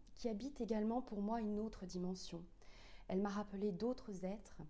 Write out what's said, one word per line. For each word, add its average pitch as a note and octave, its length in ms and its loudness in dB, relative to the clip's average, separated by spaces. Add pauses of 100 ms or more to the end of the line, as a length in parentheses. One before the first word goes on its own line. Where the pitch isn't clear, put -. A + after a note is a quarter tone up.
(140)
qui - 140 0
habite A#3+ 320 -2
également A3 420 4
pour G#3 180 -2
moi A3+ 200 4
une G#3 180 2
autre A3 280 -2
dimension. F3+ 580 -2 (680)
Elle F#3+ 80 6
m'a G#3 80 4
rappelé G3+ 440 2
d'autres G#3 520 0
êtres G3 320 -4 (140)